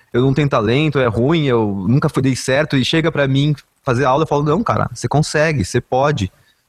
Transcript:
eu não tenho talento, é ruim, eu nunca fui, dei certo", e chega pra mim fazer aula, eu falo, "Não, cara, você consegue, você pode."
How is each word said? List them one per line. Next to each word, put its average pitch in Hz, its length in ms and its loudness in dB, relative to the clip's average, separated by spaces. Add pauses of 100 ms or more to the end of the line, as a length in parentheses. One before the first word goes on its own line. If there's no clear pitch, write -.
(140)
eu 120 80 2
não 135 120 2
tenho 147 160 0
talento, 139 500 0
é 127 80 2
ruim, 135 380 0
eu 107 420 0
nunca 143 220 2
fui, 151 120 -2
dei 135 140 0
certo", 139 420 -2
e 123 80 0
chega 160 260 0
pra 143 160 0
mim 139 260 2 (300)
fazer 131 220 0
aula, 135 180 2
eu 151 40 -4
falo, 147 160 0
"Não, 151 200 0
cara, - 300 0
você - 140 -8
consegue, 151 580 0
você 117 160 -2
pode." 131 500 -2 (380)